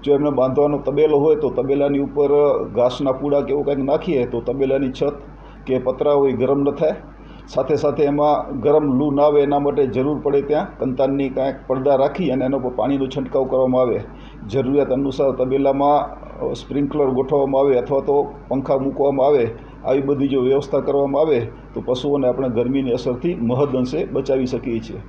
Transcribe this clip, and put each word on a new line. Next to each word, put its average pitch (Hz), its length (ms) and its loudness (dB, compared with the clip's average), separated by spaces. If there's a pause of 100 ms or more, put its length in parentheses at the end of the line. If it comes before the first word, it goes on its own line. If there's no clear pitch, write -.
જો 143 100 4
એમને 147 160 2
બાંધવાનો 135 480 2
તબેલો 147 400 2
હોય 151 180 4
તો 147 140 -2
તબેલાની 143 500 0
ઉપર 143 300 0 (340)
ઘાસના 123 480 0
પૂડા 143 300 0
કે 123 120 -4
એવું 143 120 -2
કાંઈક 139 180 -2
નાખીએ 139 420 0
તો 120 160 -4
તબેલાની 131 500 -2 (100)
છત 143 120 -2 (520)
કે 127 140 0
પતરા 131 340 0
હોય 139 200 4
ગરમ 127 260 0
ન 143 120 0
થાય. 156 240 -2 (520)
સાથે - 280 -2
સાથે 143 280 0
એમાં 143 560 0
ગરમ 147 380 2
લૂ 143 140 2
ના 139 120 2
આવે 147 180 6
એના 143 180 2
માટે 143 280 0
જરૂર 127 320 -2
પડે 143 220 2
ત્યાં 151 360 -2
કંતાનની 135 520 -2
કાંઈક 165 260 -2 (120)
પડદા 135 280 2
રાખી 139 360 0
અને 131 140 0
એના 135 120 0
ઉપર 123 120 -4
પાણીનો 135 380 -2
છંટકાવ 135 360 -2
કરવામાં 127 380 2
આવે. 110 200 0 (460)
જરૂરિયાત 131 420 2
અનુસાર 135 420 0
તબેલામાં, 135 680 2 (400)
અ, 127 140 -4
સ્પ્રિંકલર 143 560 -2
ગોઠવવામાં 135 520 0
આવે 139 160 4
અથવા 135 220 0
તો 139 340 0 (140)
પંખા 135 300 0
મૂકવામાં 135 500 0
આવે. 127 240 2 (340)
આવી 135 160 2
બધી 139 260 0
જો 131 140 0
વ્યવસ્થા 139 380 0
કરવામાં 139 420 0
આવે 156 180 2 (340)
તો 113 120 -8
પશુઓને 135 420 0
આપણે 127 220 -2
ગરમીની 123 420 -2
અસરથી 123 440 -2
મહદઅંશે 127 680 0
બચાવી 135 400 -2
શકીએ 120 340 -4
છીએ. - 280 -12